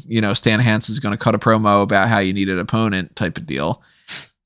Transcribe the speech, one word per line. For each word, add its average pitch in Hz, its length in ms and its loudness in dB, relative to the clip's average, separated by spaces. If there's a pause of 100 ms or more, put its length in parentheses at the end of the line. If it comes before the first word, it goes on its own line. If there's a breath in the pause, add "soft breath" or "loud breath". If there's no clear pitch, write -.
you 113 140 0
know, 101 120 0
Stan 110 280 2
Hansen's 110 380 0
gonna 101 180 -4
cut 110 180 0
a - 40 0
promo 107 440 4
about 98 240 2
how 110 120 2
you 95 120 0
need 98 160 -2
an 92 120 -2
opponent 101 580 -2
type 87 200 -4
of - 80 -10
deal. 73 360 -4 (640 loud breath)